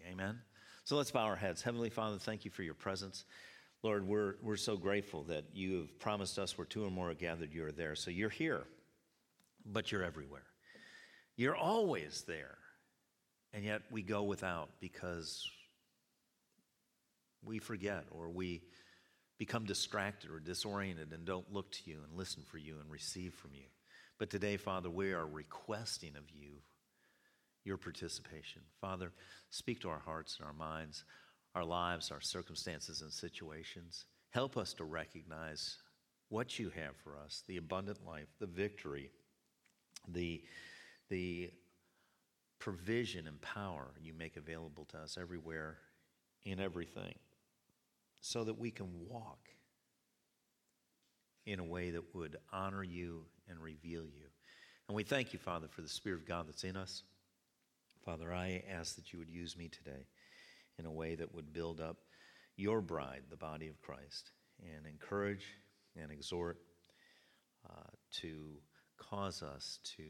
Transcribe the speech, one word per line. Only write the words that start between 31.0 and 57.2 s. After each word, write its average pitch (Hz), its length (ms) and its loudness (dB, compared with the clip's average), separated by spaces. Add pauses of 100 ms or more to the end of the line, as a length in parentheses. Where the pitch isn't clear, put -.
our 87 100 4
lives, 87 460 4
our 71 100 -4
circumstances 80 800 -2
and 78 100 -8
situations. 82 920 -6 (240)
Help 131 260 4
us 104 200 2
to 82 100 -4
recognize 80 920 -4 (520)
what 113 280 2
you 104 120 0
have 73 260 -4
for 73 220 -12
us, 73 300 -6
the 92 100 -2
abundant 92 480 0
life, 76 220 -6 (120)
the 107 60 0
victory, 85 640 0 (1000)
the, 85 340 2 (680)
the 87 420 2 (1080)
provision 95 680 2
and 73 140 -8
power 90 460 -2 (140)
you 80 120 -8
make 80 240 -6
available 78 480 -6
to - 120 -12
us 78 220 -6
everywhere 80 580 -4 (640)
in 95 160 0
everything, 82 560 -2 (1080)
so 117 220 0
that 110 160 2
we 117 100 0
can 101 180 -4 (220)
walk 110 400 -10 (2000)
in 101 140 2
a 87 40 0
way 87 280 0
that 82 240 -4
would 80 220 -4 (140)
honor 95 320 0
you 85 400 -4 (260)
and 82 100 -10
reveal 80 440 -6
you. 73 220 -12 (640)
And 101 80 0
we 107 80 4
thank 135 300 4
you, 92 60 -4
Father, 82 280 0
for - 140 -8
the 76 80 -6
Spirit 92 300 0
of 80 80 -8
God 85 200 2
that's - 160 -6
in 92 120 -2
us. 95 280 -4 (1040)